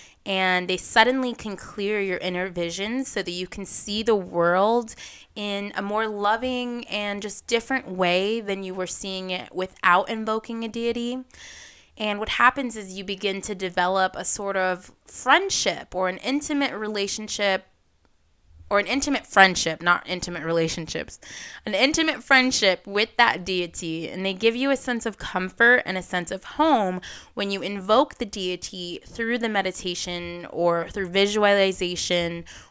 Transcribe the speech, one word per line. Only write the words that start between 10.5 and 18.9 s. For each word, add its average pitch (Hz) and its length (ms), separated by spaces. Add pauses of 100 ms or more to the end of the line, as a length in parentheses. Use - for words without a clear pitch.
a 226 60
deity. 233 540 (760)
And 208 220
what 214 100
happens 247 480
is 190 200
you 202 60
begin 196 380
to 208 140
develop 185 600
a 190 100
sort 196 300
of 185 360 (140)
friendship - 880
or 185 140
an 185 100
intimate 285 560
relationship, 208 920 (1040)
or 202 100
an 180 80
intimate 269 380